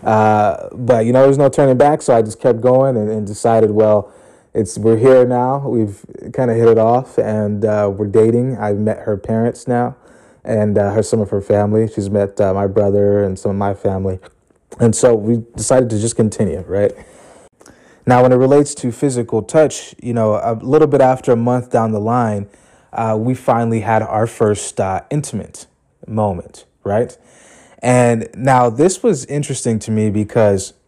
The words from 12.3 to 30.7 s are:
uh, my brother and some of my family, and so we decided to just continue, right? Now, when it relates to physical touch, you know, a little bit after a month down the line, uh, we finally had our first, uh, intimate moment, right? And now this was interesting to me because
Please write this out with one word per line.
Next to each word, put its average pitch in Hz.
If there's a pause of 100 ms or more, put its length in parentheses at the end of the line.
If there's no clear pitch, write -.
uh, 98
my 101
brother 101
and 92
some 101
of 98
my 101
family, 95 (600)
and 113
so 120
we 113 (100)
decided 127
to 107
just 113
continue, 101
right? 98 (1120)
Now, 127
when 127
it 127
relates 143
to 123
physical 117
touch, -
you 120
know, 110
a 113
little 143
bit 135
after 127
a 120
month 120
down 113
the 104
line, 107 (440)
uh, 110
we 123
finally 117
had 110
our 107
first, -
uh, 95
intimate - (400)
moment, 104 (200)
right? 110 (680)
And 120
now 123
this 156
was 165
interesting 131
to -
me 107
because 101 (140)